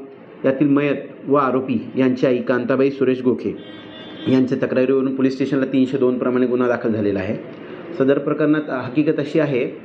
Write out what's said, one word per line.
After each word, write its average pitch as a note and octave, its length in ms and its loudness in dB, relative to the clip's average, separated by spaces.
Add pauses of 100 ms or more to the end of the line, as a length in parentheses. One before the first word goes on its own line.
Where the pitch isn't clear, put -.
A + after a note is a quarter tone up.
(440)
यातील C3+ 240 2
मयत C#3 600 0
व C3+ 60 4
आरोपी B2+ 640 0
यांची B2+ 300 2
आई B2 120 2
कांताबाई C3 520 2
सुरेश B2+ 320 0
गोखे A2+ 340 0 (720)
यांच्या C3 300 2
तक्रारीवरून C3 560 2
पोलीस C3+ 200 0
स्टेशनला C3+ 320 0
तीनशे C3 320 0
दोन B2+ 200 2
प्रमाणे B2+ 280 2
गुन्हा B2 220 2
दाखल A#2 240 0
झालेला G2+ 260 0
आहे. F#2+ 160 -4 (640)
सदर C3+ 200 4
प्रकरणात D3+ 520 0
हकीकत C3+ 480 0
अशी D#3+ 220 0
आहे, C#3 440 0